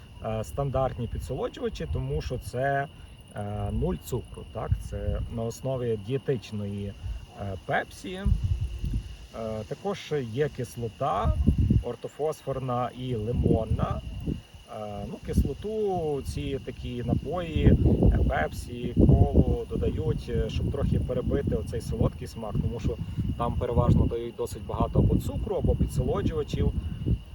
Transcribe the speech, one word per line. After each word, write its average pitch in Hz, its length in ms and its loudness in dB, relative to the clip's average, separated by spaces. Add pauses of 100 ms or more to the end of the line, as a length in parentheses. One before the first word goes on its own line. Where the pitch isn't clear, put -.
(260)
е, 110 180 -2
стандартні 131 640 -2
підсолоджувачі, 208 880 -6
тому 139 280 -2
що - 160 -4
це, 139 500 -2 (480)
е, 104 360 -4
нуль 135 240 0 (100)
цукру, - 380 -6 (100)
так? 143 160 -6 (200)
Це 101 300 -2 (160)
на 113 80 -2
основі 120 640 -2
дієтичної, 101 840 -4 (480)
е, 98 120 -4 (120)
пепсі. - 460 -4 (1300)
Е, 110 280 -4
також 180 460 -6 (200)
є 143 160 0
кислота 127 840 -2 (500)
ортофосфорна 127 1120 -2
і 127 180 -4
лимонна. - 840 2 (260)
Е, 104 800 -6
ну, - 180 -8
кислоту 165 960 0
ці 139 440 -4
такі 123 380 -6
напої, 160 640 0 (480)
е, - 60 4 (100)
пепсі, 123 680 -2
колу - 720 8
додають, - 600 0
е, 113 200 0
щоб - 220 -2
трохи - 280 2
перебити 127 560 0
оцей - 260 -4
солодкий - 460 0
смак, 110 240 -8 (100)
тому 113 180 -2
що - 180 -2 (400)
там 120 160 0
переважно 120 520 4
дають 117 300 -4
досить 113 300 -6
багато 113 340 0
або - 160 6
цукру, - 400 -2
або 135 200 2
підсолоджувачів. - 960 0 (640)